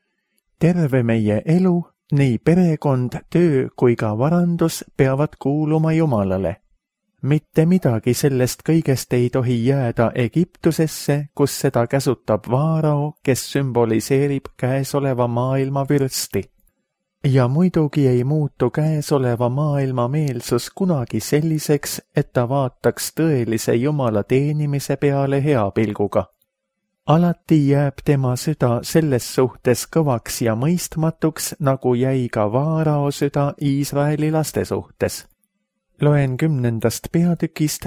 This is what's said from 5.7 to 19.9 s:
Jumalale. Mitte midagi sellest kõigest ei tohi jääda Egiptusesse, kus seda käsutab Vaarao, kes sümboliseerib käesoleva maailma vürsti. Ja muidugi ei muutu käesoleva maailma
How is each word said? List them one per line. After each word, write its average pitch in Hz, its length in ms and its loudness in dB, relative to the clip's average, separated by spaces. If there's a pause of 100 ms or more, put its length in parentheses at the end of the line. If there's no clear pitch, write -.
Jumalale. 98 640 0 (640)
Mitte 151 440 0
midagi 131 480 2
sellest 127 540 0
kõigest 156 460 0
ei 123 160 2
tohi 123 360 0
jääda 123 500 0
Egiptusesse, 147 1200 -2
kus - 240 0
seda 120 280 0
käsutab 123 640 -2
Vaarao, 151 640 0 (100)
kes - 280 0
sümboliseerib 135 1040 0
käesoleva 131 720 -2
maailma 135 600 -2
vürsti. 135 560 -2 (800)
Ja 131 240 4
muidugi 151 600 2
ei 123 160 2
muutu 139 460 -2
käesoleva 139 800 0
maailma 135 580 -2